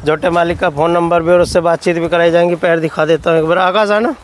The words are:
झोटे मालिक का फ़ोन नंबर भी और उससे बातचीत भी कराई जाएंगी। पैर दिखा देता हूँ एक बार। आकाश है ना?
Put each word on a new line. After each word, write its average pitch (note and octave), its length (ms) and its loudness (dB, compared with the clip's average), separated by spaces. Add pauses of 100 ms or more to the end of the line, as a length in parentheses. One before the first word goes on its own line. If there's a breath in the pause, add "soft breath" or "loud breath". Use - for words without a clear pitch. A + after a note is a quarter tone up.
झोटे D#3 240 0
मालिक E3+ 280 0
का F3+ 120 -2
फ़ोन D#3 200 -2
नंबर E3+ 320 0
भी E3 100 2
और F3 80 4
उससे F3 200 0
बातचीत E3+ 360 -2
भी E3+ 120 -4
कराई E3+ 220 2
जाएंगी। E3+ 240 2
पैर E3 240 0
दिखा D#3 260 -2
देता D#3+ 260 0
हूँ E3 80 2
एक D#3 80 0
बार। F3 120 0
आकाश F#3+ 320 0
है G#3 100 2
ना? B3+ 240 -2